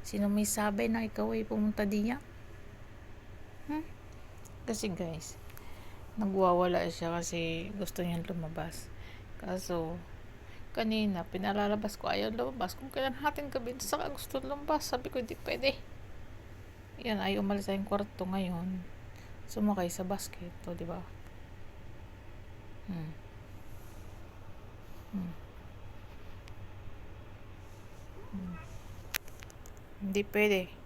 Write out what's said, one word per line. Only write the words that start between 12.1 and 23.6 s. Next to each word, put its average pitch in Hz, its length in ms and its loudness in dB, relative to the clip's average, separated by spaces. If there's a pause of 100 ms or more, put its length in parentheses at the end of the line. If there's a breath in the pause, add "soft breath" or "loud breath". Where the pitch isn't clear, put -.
ayaw 220 240 4
lumabas. 240 400 0
Kung 262 160 -8
kailan 262 320 2
hating 294 320 2
gabi, 240 240 0
saka - 320 2
gusto 269 320 -2
lumabas. 285 400 2
Sabi 254 240 0
ko, 247 160 0
"Di - 240 -6
pwede." 262 320 4 (1300)
Yan, 202 160 4
ayaw 196 160 4
umalis 202 320 4
sa 196 160 4
kwarto 202 400 2
ngayon. 185 720 2 (500 loud breath)
Sumakay 202 400 6
sa 180 160 0
basket, 185 480 -2 (160)
o, 175 80 -2
di 170 80 -4
ba? 170 160 -2 (1900)
Hmm. 160 200 -4 (2000)